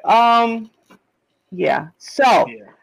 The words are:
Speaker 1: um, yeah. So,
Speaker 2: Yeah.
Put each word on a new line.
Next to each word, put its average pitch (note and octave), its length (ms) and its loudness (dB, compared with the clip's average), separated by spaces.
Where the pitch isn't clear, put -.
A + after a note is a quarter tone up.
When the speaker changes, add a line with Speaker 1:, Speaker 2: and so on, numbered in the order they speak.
Speaker 1:
um, A3+ 640 0
yeah. D#3+ 360 -4
So, A#3 500 0
Speaker 2:
Yeah. A2+ 160 -16